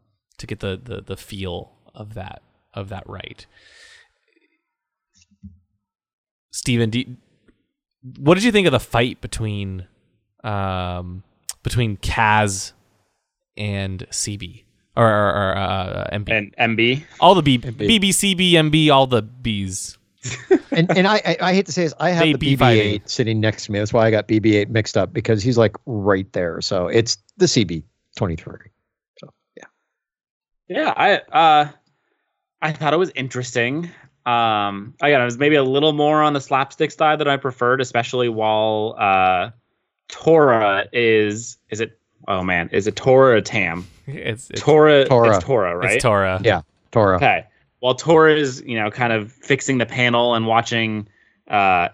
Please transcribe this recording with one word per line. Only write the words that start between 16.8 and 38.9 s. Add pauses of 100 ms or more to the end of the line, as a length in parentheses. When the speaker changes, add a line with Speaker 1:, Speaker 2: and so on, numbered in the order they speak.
Speaker 1:
All
the
B-,
Speaker 3:
M
B.
Speaker 1:
B
B
C
B
M
B,
all
the
Bs. (720)
Speaker 3:
And,
and
I,
I,
I
hate
to
say
this,
I
have
Speaker 1:
They
Speaker 3:
the
Speaker 1:
be
fighting.
Speaker 3:
B
B
eight
sitting
next
to
me.
That's
why
I
got
B
B
eight
mixed
up,
because
he's,
like, (100)
right
there.
So
it's (200)
the
C
B (340)
twenty-three. (500)
So, (240)
yeah. (1080)
Speaker 2:
Yeah,
I, (200)
uh, (920)
I
thought
it
was
interesting. (360)
Um,
again,
it
was
maybe
a
little
more
on
the
slapstick
side
than
I
preferred,
especially
while,